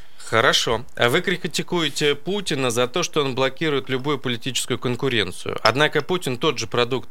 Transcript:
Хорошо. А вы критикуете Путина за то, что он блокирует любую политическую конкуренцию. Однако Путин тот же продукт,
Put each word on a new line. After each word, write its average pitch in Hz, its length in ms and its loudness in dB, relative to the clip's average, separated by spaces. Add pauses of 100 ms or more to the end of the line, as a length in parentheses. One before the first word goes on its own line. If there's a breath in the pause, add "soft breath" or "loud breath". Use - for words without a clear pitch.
(180 loud breath)
Хорошо. 117 680 2 (100)
А 123 160 4
вы 151 100 2
критикуете 160 920 0
Путина 143 560 -2
за 120 160 2
то, 175 160 0
что 156 200 0
он 135 120 0
блокирует 135 560 0
любую 131 280 0
политическую 123 600 -2
конкуренцию. 120 840 -2
Однако 139 380 4
Путин 143 380 -2
тот 151 200 0
же 113 80 -4
продукт, 123 440 -2